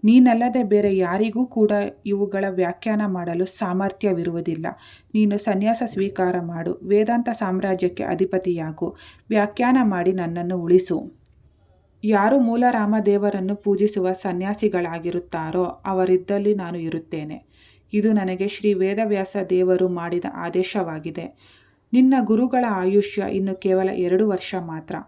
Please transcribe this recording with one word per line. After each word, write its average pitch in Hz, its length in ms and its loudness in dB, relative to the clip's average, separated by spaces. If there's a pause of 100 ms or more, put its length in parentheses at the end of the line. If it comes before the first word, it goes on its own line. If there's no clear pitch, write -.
ನೀನಲ್ಲದೆ 240 600 6
ಬೇರೆ 202 340 2
ಯಾರಿಗೂ 208 480 0
ಕೂಡ 214 260 2 (340)
ಇವುಗಳ 196 440 -2
ವ್ಯಾಖ್ಯಾನ 185 560 -2
ಮಾಡಲು 175 400 -2
ಸಾಮರ್ಥ್ಯವಿರುವುದಿಲ್ಲ. 175 1200 -2 (480)
ನೀನು 208 240 2
ಸನ್ಯಾಸ 208 480 0
ಸ್ವೀಕಾರ 190 540 -2
ಮಾಡು, 170 440 -6
ವೇದಾಂತ 214 500 2
ಸಾಮ್ರಾಜ್ಯಕ್ಕೆ 190 680 -2
ಅಧಿಪತಿಯಾಗು, 175 920 -2 (340)
ವ್ಯಾಖ್ಯಾನ 220 520 2
ಮಾಡಿ 190 320 2
ನನ್ನನ್ನು 175 460 -4
ಉಳಿಸು. 175 520 2 (920)
ಯಾರು 214 360 4
ಮೂಲರಾಮ 233 560 2 (100)
ದೇವರನ್ನು 202 500 0
ಪೂಜಿಸುವ 202 560 0
ಸನ್ಯಾಸಿಗಳಾಗಿರುತ್ತಾರೋ 175 1500 -4
ಅವರಿದ್ದಲ್ಲಿ 190 920 0
ನಾನು 175 220 -8
ಇರುತ್ತೇನೆ. 160 680 -8 (460)
ಇದು 208 200 4
ನನಗೆ 190 340 0
ಶ್ರೀ 208 260 0
ವೇದವ್ಯಾಸ 196 640 0 (120)
ದೇವರು 185 400 2
ಮಾಡಿದ 175 440 -4
ಆದೇಶವಾಗಿದೆ. 170 1200 -6 (360)
ನಿನ್ನ 254 260 6
ಗುರುಗಳ 240 500 2
ಆಯುಷ್ಯ 196 640 0
ಇನ್ನು 190 240 -2
ಕೇವಲ 190 340 0
ಎರಡು 185 400 0
ವರ್ಷ 190 300 -4
ಮಾತ್ರ. 165 360 -10 (120)